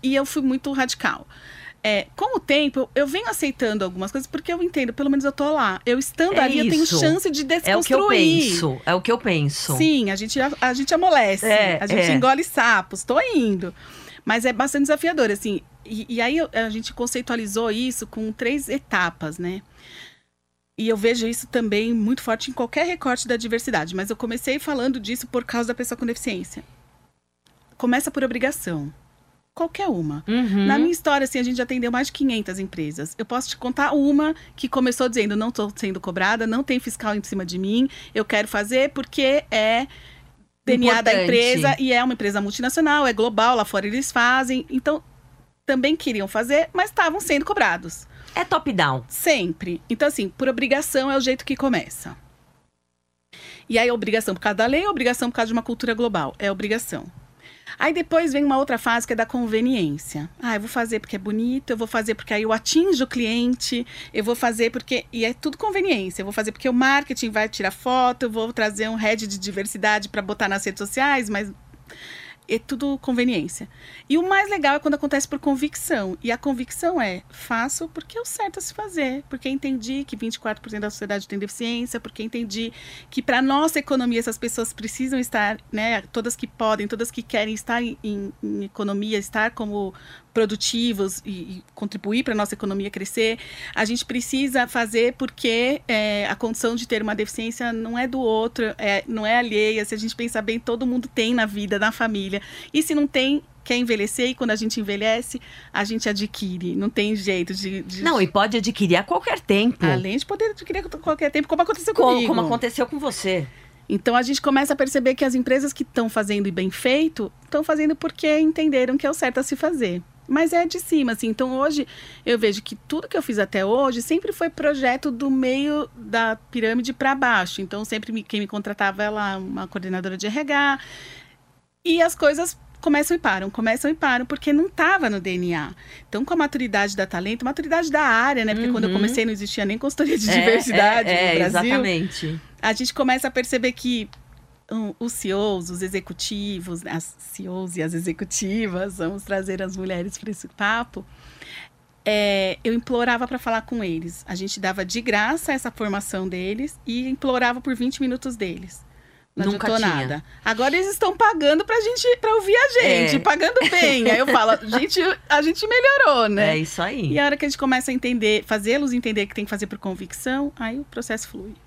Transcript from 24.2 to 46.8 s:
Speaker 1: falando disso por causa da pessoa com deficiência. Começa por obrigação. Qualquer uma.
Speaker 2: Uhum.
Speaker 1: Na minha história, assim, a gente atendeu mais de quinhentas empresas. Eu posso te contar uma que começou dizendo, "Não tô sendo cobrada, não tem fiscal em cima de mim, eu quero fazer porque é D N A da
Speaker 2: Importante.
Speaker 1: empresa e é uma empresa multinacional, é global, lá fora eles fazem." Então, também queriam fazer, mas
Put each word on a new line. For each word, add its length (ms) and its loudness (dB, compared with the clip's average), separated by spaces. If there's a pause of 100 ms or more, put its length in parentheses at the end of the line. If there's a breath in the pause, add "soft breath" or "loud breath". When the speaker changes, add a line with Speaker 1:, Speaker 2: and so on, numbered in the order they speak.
Speaker 1:
falando 400 -2
disso 280 -8
por 180 -4
causa 240 -2
da 60 -2
pessoa 240 -6
com 80 -4
deficiência. 580 -6 (1120)
Começa 340 0
por 140 -2
obrigação. 680 -4 (640)
Qualquer 320 -4
uma. 400 -2
Speaker 2:
Uhum. 400 2
Speaker 1:
Na 120 6
minha 120 4
história, 360 2
assim, 120 -4
a 60 0
gente 180 -2
atendeu 300 -2
mais 160 0
de 60 -10
quinhentas 440 -2
empresas. 580 -8
Eu 80 -6
posso 260 -4
te 60 -8
contar 360 0
uma 420 4 (220 loud breath)
que 120 -6
começou 400 2
dizendo, 280 0
"Não 160 0
tô 240 -2
sendo 240 -4
cobrada, 440 0
não 200 0
tem 160 0
fiscal 340 -6
em 80 -2
cima 240 -6
de 100 -8
mim, 320 2 (240 loud breath)
eu 120 0
quero 240 0
fazer 420 2
porque 600 0
é 340 2 (800 loud breath)
D 80 4
N 160 4
A 120 6
da 100 6
Speaker 2:
Importante. 100 4
Speaker 1:
empresa 560 4
e 140 2
é 100 4
uma 120 0
empresa 260 -2
multinacional, 640 2
é 60 2
global, 420 4
lá 100 2
fora 220 -2
eles 240 -2
fazem." 580 2
Então, 320 0 (640)
também 300 2
queriam 320 -2
fazer, 460 2
mas 180 0